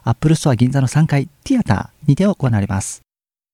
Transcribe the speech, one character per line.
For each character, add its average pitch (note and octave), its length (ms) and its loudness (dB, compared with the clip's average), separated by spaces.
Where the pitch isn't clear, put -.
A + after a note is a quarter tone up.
ア A#2 80 -2
ッ - 40 0
プ - 120 -2
ル D#3+ 80 4
ス - 60 -8
ト D#3 80 0
ア A#2+ 80 2
銀 B2 140 2
座 C#3 100 0
の B2+ 60 0
三 D#3 200 2
階、 C#3 220 -2
テ C4+ 100 0
ィ B3 60 2
ア - 20 -2
タ - 280 -2
ー D3 60 2
に C#3 80 4
て F#3 80 0
行 F3+ 220 -2
わ A2+ 120 0
れ G2+ 80 -2
ま G2 140 -4
す。 - 220 -12